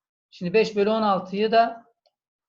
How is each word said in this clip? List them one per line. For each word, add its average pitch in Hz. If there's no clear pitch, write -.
Şimdi 175
beş 214
bölü 202
on 220
altıyı 202
da 233